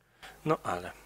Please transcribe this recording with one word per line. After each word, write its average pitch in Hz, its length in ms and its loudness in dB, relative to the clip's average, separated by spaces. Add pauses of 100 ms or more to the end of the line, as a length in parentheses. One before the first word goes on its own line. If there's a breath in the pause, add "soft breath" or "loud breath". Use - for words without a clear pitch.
(440 loud breath)
No 156 180 6
ale, 90 300 -2 (140)